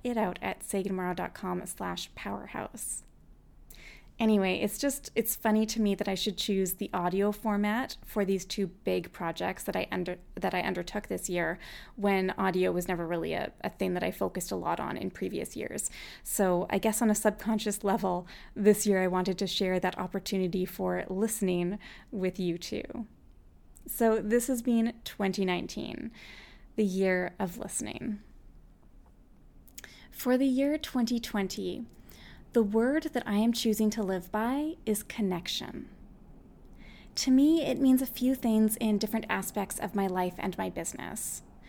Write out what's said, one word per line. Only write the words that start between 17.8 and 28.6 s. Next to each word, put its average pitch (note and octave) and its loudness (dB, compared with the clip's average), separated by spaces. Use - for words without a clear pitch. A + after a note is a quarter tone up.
level, F3+ 0
this G#3 6
year F#3+ 6
I F#3 4
wanted F#3 0
to G3 0
share F#3 2
that F3+ 0
opportunity F#3 -2
for F3+ -2
listening F#3 0
with F#3 -2
you F3 0
too. - -8
So A3+ 4
this A#3 2
has B3 0
been A#3 2
twenty F#3+ 0
nineteen, - -4
the G#3+ 4
year F#3 2
of F3+ -4
listening. - -6